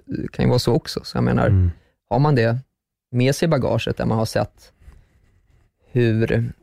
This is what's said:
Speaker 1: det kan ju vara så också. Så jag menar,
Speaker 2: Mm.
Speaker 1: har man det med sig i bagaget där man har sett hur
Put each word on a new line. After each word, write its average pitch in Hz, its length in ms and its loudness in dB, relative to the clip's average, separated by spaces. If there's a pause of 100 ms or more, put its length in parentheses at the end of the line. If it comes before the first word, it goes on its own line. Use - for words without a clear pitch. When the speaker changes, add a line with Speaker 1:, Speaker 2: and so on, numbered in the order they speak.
Speaker 1:
det - 260 -8
kan - 140 -2
ju 123 40 2
vara 123 100 2
så 120 140 0
också. - 300 -4
Så - 140 -10
jag 120 60 0
menar, 120 240 0
Speaker 2:
Mm. 92 240 4 (380)
Speaker 1:
har 110 100 0
man 147 160 4
det 117 220 2 (540)
med 123 240 2
sig - 100 -2
i 165 40 2
bagaget 117 480 0
där 117 80 -4
man 113 120 0
har 113 80 0
sett - 480 -6 (1160)
hur 117 720 0